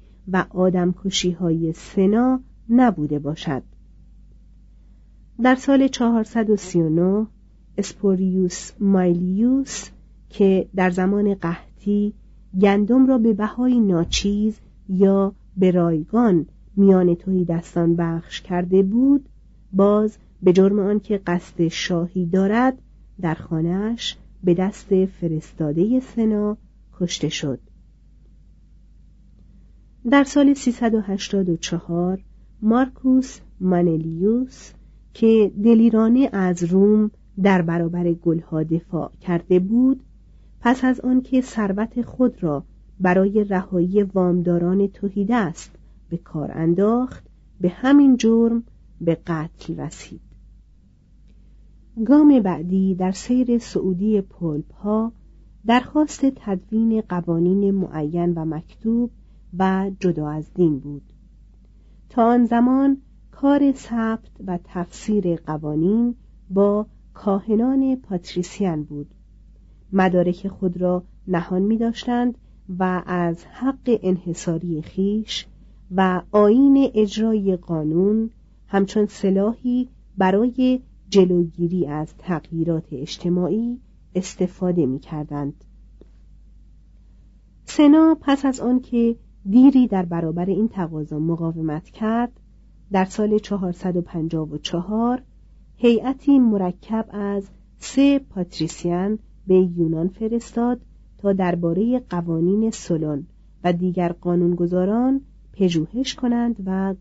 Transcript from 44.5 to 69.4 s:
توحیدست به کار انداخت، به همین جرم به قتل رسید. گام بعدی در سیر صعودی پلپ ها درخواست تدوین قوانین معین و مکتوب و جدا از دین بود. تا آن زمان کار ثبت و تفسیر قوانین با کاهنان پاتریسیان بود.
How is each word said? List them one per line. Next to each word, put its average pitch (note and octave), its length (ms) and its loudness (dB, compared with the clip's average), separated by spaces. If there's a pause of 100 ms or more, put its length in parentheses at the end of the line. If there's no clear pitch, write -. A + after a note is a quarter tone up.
توحیدست G3 920 -4 (320)
به E3+ 80 -8
کار - 380 -8
انداخت، G3+ 720 -2 (340)
به F#3 80 0
همین C4+ 480 4
جرم A#3 460 2 (380)
به E3 140 0 (120)
قتل E3 540 -8
رسید. - 400 -14 (1900)
گام C#4+ 340 6
بعدی F#3 540 0
در F#3 180 -2
سیر B3 460 0
صعودی G3 640 -2
پلپ E3 520 -8
ها A3 400 -4 (540)
درخواست B3 580 0
تدوین A3 840 -2
قوانین F3+ 640 0
معین F3 640 -2
و D#3+ 120 -6
مکتوب A3 680 -4 (480)
و F#3+ 320 0 (100)
جدا D#3 280 -2
از D3+ 260 -10
دین D#3 240 2
بود. C#3+ 240 -14 (1040)
تا A#3 160 0
آن A#3+ 200 4
زمان C4 520 2 (340)
کار C#4+ 420 2
ثبت A3+ 580 -6 (160)
و F3+ 180 -4
تفسیر F3+ 720 -4
قوانین D#3+ 800 -2 (360)
با G3+ 360 0 (280)
کاهنان A#3+ 840 0
پاتریسیان F3+ 840 -6
بود. D3 320 -14 (800)